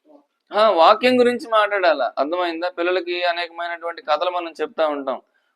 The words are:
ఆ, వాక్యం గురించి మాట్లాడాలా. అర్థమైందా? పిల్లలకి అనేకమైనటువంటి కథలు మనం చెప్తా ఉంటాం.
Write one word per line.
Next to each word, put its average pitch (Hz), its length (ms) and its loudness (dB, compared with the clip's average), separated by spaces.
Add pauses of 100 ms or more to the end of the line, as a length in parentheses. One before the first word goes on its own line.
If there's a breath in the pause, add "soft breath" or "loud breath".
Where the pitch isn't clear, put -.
(540)
ఆ, 214 160 4
వాక్యం 214 500 4
గురించి 240 300 0
మాట్లాడాలా. 190 680 2
అర్థమైందా? 170 520 -2
పిల్లలకి 175 540 -2
అనేకమైనటువంటి 170 760 -6
కథలు 156 280 -2
మనం 175 320 -6
చెప్తా 156 260 -2
ఉంటాం. 135 340 -6 (340)